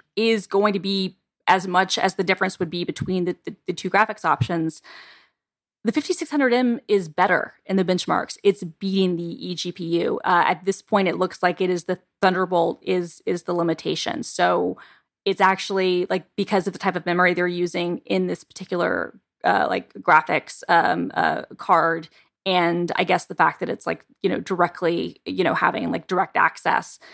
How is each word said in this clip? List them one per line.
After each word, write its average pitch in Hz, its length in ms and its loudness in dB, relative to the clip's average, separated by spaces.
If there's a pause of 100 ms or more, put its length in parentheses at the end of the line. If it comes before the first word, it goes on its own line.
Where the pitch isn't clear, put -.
(140)
is 226 320 0
going 202 280 2
to 202 40 0
be 190 380 -4 (320)
as 185 180 4
much 180 320 0
as 180 160 -2
the - 80 -2
difference 185 380 0
would 170 100 -4
be 175 140 -4
between 185 400 -2
the, 175 200 -4
the, - 120 -12 (100)
the 175 60 -4
two 175 180 -6
graphics 214 340 2
options. 160 560 -2 (1040)
The 214 80 -2
fifty-six 311 400 -2
hundred 277 240 2
M 247 320 2
is 190 220 2
better 185 460 2 (100)
in 190 100 -4
the 190 100 4
benchmarks. - 600 -2
It's 196 180 2
beating 190 540 0
the 170 200 -6 (200)
eGPU. 170 640 -2
Uh, 175 280 2
at 175 180 0
this - 180 -2
point, 196 260 2
it 170 100 -2
looks 180 240 -2
like 180 180 2
it 185 80 0
is 180 160 -2
the 180 140 -4 (240)
Thunderbolt 180 640 2
is, 180 420 -4
is 180 160 -2
the - 120 -6
limitation. 165 680 -2
So 180 560 0 (460)
it's 196 160 0
actually, 185 680 2
like, 185 180 -2 (100)
because 196 320 0
of 175 60 -6
the - 40 -12
type 185 160 0
of 175 120 -6
memory 180 280 2
they're 180 140 0
using 175 580 -2
in 185 220 0
this 175 160 -6
particular, 175 760 -4 (260)
uh, - 240 4
like, - 260 -4
graphics, - 760 2
um, 170 460 2
uh, 160 280 0 (140)
card, 165 520 0 (360)
and 175 520 0
I - 80 2
guess 180 220 0
the 185 100 -12
fact 156 240 2
that - 80 -6
it's, - 180 -6
like, - 180 -6 (180)
you 190 80 2
know, - 100 -2
directly, 170 840 -2
you - 200 -2
know, 160 100 2
having, - 380 -2
like, 165 160 -6
direct 180 280 -2
access, - 640 0 (160)